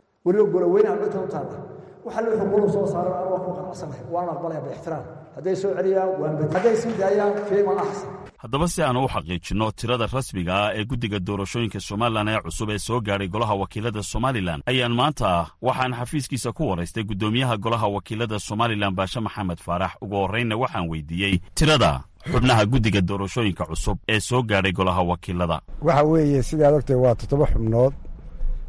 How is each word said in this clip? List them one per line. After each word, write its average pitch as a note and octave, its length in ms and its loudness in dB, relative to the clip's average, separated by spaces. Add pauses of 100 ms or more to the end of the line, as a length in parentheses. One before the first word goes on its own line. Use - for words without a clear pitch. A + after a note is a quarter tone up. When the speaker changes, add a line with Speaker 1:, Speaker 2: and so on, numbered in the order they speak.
(260)
Speaker 1:
Weliba G3 260 6
goloweynaha F3+ 460 4
codka G3+ 220 -2
u F#3 80 -4
taalla. - 300 -8 (440)
Waxa - 200 -6
la A#3 80 0
xukumo G3+ 400 2
soo G3 180 2
saaray, F3+ 260 -2
anigu - 180 -2
waan F#3 120 -2
ku F#3 100 -4
qanacsanahay. F#3 580 -10
Waan F3 180 -2
aqbalayaa D#3 340 -6
bi C#3 80 -8
ixtiraam. D3 340 -8 (260)
Hadday F#3 240 -2
soo F#3+ 180 -2
celiyaan, F#3+ 440 2
waan D3+ 180 -2
bad-, D3+ 180 0
hadday G#3+ 220 4
sii A#3 220 -2
daayaan, G3+ 360 2 (120)
fiima G3 280 2
ahsan. - 360 -4 (280)
Speaker 2:
Haddaba C#3 300 -2
si E3+ 140 -2
aan B2+ 160 2
u C3+ 100 2
xaqiijino F2+ 640 -2
tirada A#2 360 -2
rasmiga F#2+ 480 -4
ah G#2 180 2
ee G#2+ 120 -4
guddiga A2+ 340 -2
doorashooyinka G2+ 600 -4
Somaliland G#2+ 500 -2
ee A2 120 0
cusub G#2 280 -4
ee G#2 100 -2
soo A2+ 220 -2
gaadhay G2 260 -2
Golaha G#2+ 280 0
Wakiilada G#2 480 -4
Somaliland, G2 600 -2
ayaan B2 320 0
maanta B2 340 2 (300)
waxaan B2+ 340 0
xafiiskiisa B2 600 -4
ku E3 140 -4
waraystay F2+ 360 -2
guddoomiyaha A2 540 0
Golaha A2 300 0
Wakiilada G#2+ 520 -4
Somaliland G#2 560 -2
Baashe F#2+ 240 -2
Maxamed G2+ 400 -4
Faarax. F2+ 400 -2
Ugu G2+ 160 -6
horreynna G#2+ 420 0
waxaan A2+ 320 -2
weydiiyey E2 460 -2 (180)
tirada C3+ 380 4 (320)
xubnaha B2 420 4
guddiga G#2+ 360 2
doorashooyinka G2 640 -2
cusub E2 400 -2
ee A2 140 2
soo B2+ 240 2
gaadhay G2 280 2
Golaha F#2 320 2
Wakiilada. F2 540 0 (240)
Speaker 3:
Waxa D3 220 4
weeye, D3+ 380 4
sidaa D3 300 4
ogtay, C#3 240 4
waa B2 200 6
toddoba C#3 300 2
xubnood. A2+ 480 4 (760)